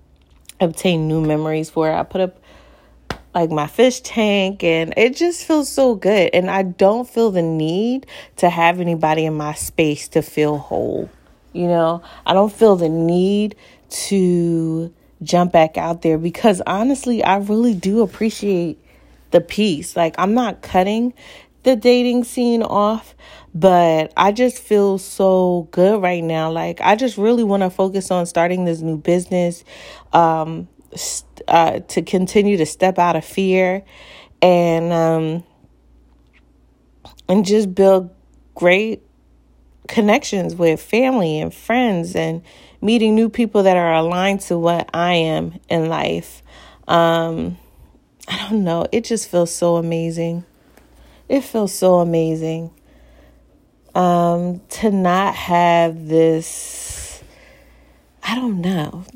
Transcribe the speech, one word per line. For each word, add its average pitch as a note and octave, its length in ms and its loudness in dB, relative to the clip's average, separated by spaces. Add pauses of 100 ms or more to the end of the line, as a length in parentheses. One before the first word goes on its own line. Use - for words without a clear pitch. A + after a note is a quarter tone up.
(600)
obtain E3 480 -2
new D#3+ 140 0
memories D#3 480 -2
for D#3+ 180 -2
it. D#3 80 -2
I E3+ 60 -2
put - 180 -6
up, F#3 220 -4 (960)
like, E3+ 160 0
my D3+ 160 -4
fish B3 320 2
tank, G3+ 640 -2
and E3 340 0
it B3+ 180 2
just F4 300 -4
feels D4+ 240 0
so C4 240 2
good. F#3+ 400 2
And F#3 160 0
I F#3+ 140 0
don't G3+ 440 0
feel A3+ 220 0
the F3+ 140 0
need E3+ 640 -2 (300)
to F3 120 2
have E3+ 300 2
anybody D#3+ 460 0
in D#3 100 -2
my D3+ 180 -6
space - 540 -4
to D#3 160 0
feel D3+ 340 -2
whole. - 540 -6 (420)
You F3 140 -2
know, E3+ 340 0 (240)
I F3 80 0
don't G3+ 180 4
feel G#3 240 4
the E3+ 140 0
need F3+ 640 0 (340)
to E3+ 1000 0 (300)
jump F3 300 0
back D#3+ 260 4
out E3+ 240 -4
there D#3+ 160 2
because F3+ 480 0
honestly, A#3+ 580 -2
I F#3+ 140 2
really G#3+ 380 0
do G3 260 0
appreciate G3 800 -2 (460)
the F3 120 6
peace. F3+ 540 -4
Like, E3 220 0
I'm F#3+ 160 0
not A#3 300 -2
cutting A3 500 0 (500)
the B3+ 120 4
dating B3 480 2
scene A#3 400 -2
off, G#3 500 -2 (400)
but E3+ 640 4
I G3 160 4
just A#3+ 260 0
feel G3+ 400 2
so F#3 760 0
good G3 300 2
right F3+ 220 -2
now. D#3+ 260 -2
Like, E3 300 -6
I G3+ 160 4
just A#3 220 -2
really A#3 260 2
wanna G3 260 0
focus F#3+ 400 -2
on F3+ 160 0
starting F3 380 0
this E3 160 -2
new D#3+ 160 -4
business, F3 720 -2 (480)
um, E3 560 0 (260)
st-, - 540 -12
uh, E3 300 2
to - 220 -4
continue G3 540 0
to D#3+ 100 0
step F#3 320 -2
out F3 200 0
of D#3 80 -6
fear F#3 580 -2 (580)
and, E3+ 520 4
um, E3 500 0 (1800)
and F#3+ 180 2
just G3+ 300 0
build F#3+ 360 4 (440)
great G3 460 -2 (880)
connections F#3+ 640 -2
with E3 260 0
family G#3 600 -2
and E3+ 120 -8
friends G3 640 -2
and E3 280 -4 (360)
meeting A3 340 2
new A3+ 140 4
people A3 360 0
that F#3+ 120 6
are E3+ 180 2
aligned F3+ 460 0
to F3 180 -4
what E3+ 360 0
I F3 220 0
am E3 520 -2
in D#3+ 220 -2
life. E3 520 -6 (460)
Um, E3 720 0 (680)
I - 240 -10
don't G#3 140 0
know. E3+ 300 -2
It A#3 100 -2
just - 260 -6
feels F3 240 0
so F3 220 0
amazing. E3+ 720 -4 (840)
It C4+ 120 2
feels G#3 320 -4
so F#3 220 4
amazing, E3 760 -2 (1200)
um, F3 760 0
to A3 220 -2
not F#3+ 440 0
have E3+ 720 2
this, - 1120 -2 (1000)
I A3 120 -4
don't A#3 260 -4
know, F3 420 -4 (120)